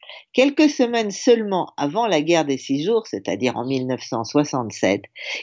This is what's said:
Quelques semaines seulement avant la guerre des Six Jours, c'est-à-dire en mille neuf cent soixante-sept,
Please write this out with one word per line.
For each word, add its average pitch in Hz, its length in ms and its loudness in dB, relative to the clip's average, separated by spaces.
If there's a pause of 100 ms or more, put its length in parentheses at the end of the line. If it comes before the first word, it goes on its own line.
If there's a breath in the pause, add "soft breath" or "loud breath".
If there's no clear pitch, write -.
(320 loud breath)
Quelques 285 360 4
semaines 233 420 0
seulement 202 640 2
avant 160 300 -2
la 170 140 2
guerre 160 240 2
des 139 140 -2
Six 143 260 -4
Jours, 220 220 0
c'est-à-dire 104 500 -4
en 120 80 -4
mille 131 220 -2
neuf 127 160 -4
cent 113 220 -4
soixante-sept, 104 800 0 (400 loud breath)